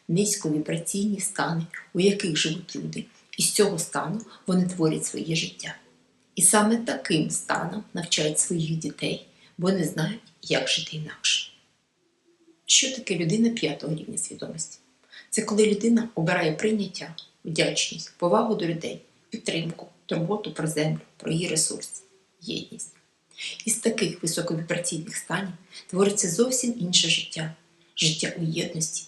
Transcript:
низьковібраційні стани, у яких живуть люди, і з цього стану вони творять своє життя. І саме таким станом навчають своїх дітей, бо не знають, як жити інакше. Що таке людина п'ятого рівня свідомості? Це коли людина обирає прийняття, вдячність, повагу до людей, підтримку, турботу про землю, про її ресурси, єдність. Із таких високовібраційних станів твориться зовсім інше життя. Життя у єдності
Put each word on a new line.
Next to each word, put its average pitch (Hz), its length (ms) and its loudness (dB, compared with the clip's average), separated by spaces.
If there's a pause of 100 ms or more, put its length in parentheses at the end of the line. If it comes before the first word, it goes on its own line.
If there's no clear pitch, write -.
низьковібраційні 185 1120 0
стани, 165 460 -2 (280)
у 175 60 2
яких 190 360 4
живуть 160 400 -2
люди, 156 280 -6 (340)
і - 40 0
з - 100 2
цього 175 260 4
стану 165 420 -4 (260)
вони 180 220 4
творять 156 380 2
своє 160 300 -2
життя. - 400 -6 (580)
І 185 80 2
саме 214 340 6
таким - 540 0
станом - 540 -2 (100)
навчають 156 440 0
своїх 165 400 0
дітей, - 480 -4 (320)
бо 180 140 2
не 180 120 2
знають, 185 360 -2 (220)
як - 260 0
жити - 280 -2
інакше. - 560 -2 (1120)
Що - 300 4
таке 196 200 -4
людина 214 340 2
п'ятого 156 440 -2
рівня - 240 -8
свідомості? - 600 -8 (520)
Це - 120 0
коли 214 240 6
людина 226 480 4
обирає 165 380 2
прийняття, 196 640 -2 (280)
вдячність, - 720 -2
повагу 220 380 4
до 170 120 0
людей, - 340 -4 (300)
підтримку, 170 560 -4 (200)
турботу 165 460 -2
про 160 140 -4
землю, 156 340 0 (160)
про - 160 -4
її 165 160 0
ресурси, - 540 -2 (380)
єдність. - 560 -10 (680)
Із - 120 0
таких - 460 0
високовібраційних 165 920 -2
станів 185 360 -4 (340)
твориться 190 440 2
зовсім 240 500 2
інше 170 280 4
життя. 160 460 -2 (420)
Життя 160 420 0
у 175 40 -2
єдності 160 640 -4